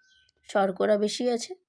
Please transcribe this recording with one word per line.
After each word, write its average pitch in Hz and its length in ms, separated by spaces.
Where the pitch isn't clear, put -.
শর্করা 196 480
বেশি 208 340
আছে। 240 220